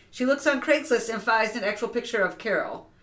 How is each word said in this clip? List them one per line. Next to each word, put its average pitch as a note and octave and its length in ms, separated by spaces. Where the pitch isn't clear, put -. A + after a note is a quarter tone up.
She B3+ 160
looks C#4 180
on C#4 160
Craigslist C#4+ 500
and G#3+ 120
finds A3+ 320
an A3+ 80
actual G#3 240
picture A#3 340
of - 160
Carol. C3 540